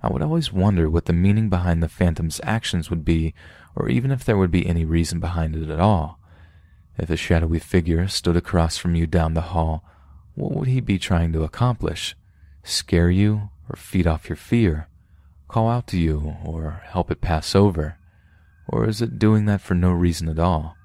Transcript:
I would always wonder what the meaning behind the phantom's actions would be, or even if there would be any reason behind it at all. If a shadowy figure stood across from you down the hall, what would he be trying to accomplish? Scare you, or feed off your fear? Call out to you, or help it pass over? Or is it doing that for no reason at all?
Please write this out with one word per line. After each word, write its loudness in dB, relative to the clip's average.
I -2
would -2
always -2
wonder 2
what 0
the 2
meaning 2
behind 0
the 0
phantom's -2
actions -4
would -4
be, 2
or -4
even 0
if -4
there 2
would 4
be 2
any 0
reason 0
behind -4
it -6
at -4
all. 0
If -4
a 0
shadowy 0
figure 0
stood 0
across 0
from -2
you 2
down 0
the 0
hall, -2
what -6
would -4
he 0
be 0
trying 0
to 0
accomplish? -4
Scare 2
you, 2
or -10
feed -2
off -2
your -6
fear? 0
Call 0
out -4
to -4
you, 0
or -8
help -4
it -6
pass -2
over? 2
Or 0
is -2
it -4
doing 4
that 0
for -2
no 2
reason 0
at -4
all? 0